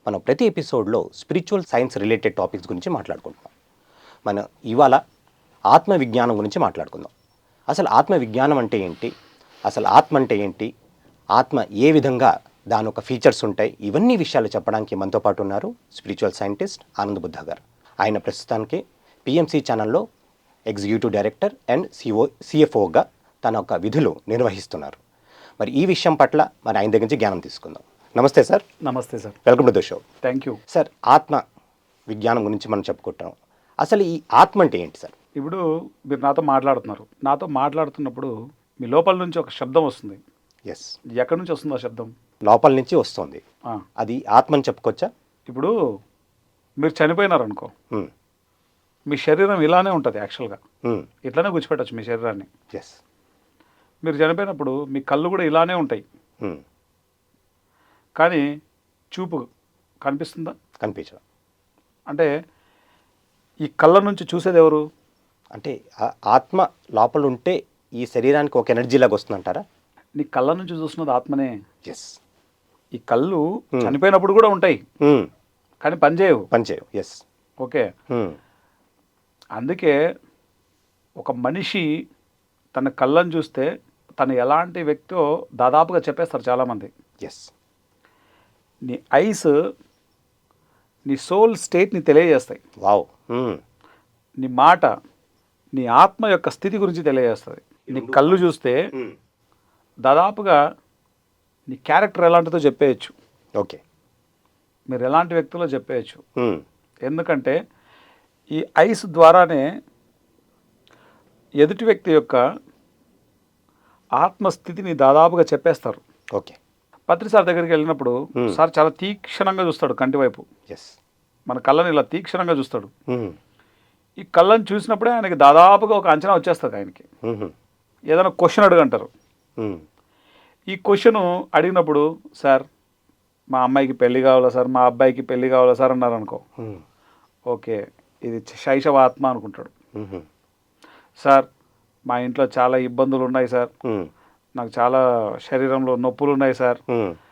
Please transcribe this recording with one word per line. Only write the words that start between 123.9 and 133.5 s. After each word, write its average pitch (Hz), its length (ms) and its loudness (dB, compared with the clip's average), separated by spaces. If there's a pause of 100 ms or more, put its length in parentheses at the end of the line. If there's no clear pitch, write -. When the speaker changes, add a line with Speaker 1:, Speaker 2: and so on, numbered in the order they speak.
Speaker 2:
ఈ 190 40 -16
కళ్ళని 202 500 4
చూసినప్పుడే 214 380 -2
ఆయనకి 208 240 -2
దాదాపుగా 180 600 8
ఒక 190 120 0
అంచనా 165 280 2
వచ్చేస్తుంది 156 420 -2
ఆయనకి. - 280 -12 (220)
Speaker 1:
మ్మ్. 104 240 -6 (540)
Speaker 2:
ఏదైనా 180 240 2
క్వశ్చన్ 185 360 2
అడుగంటారు. 143 440 4 (500)
Speaker 1:
మ్మ్. 101 220 -8 (880)
Speaker 2:
ఈ 190 80 -8
క్వశ్చన్ 202 400 2 (380)
అడిగినప్పుడు, 160 640 0 (160)
"సార్, 135 280 2 (880)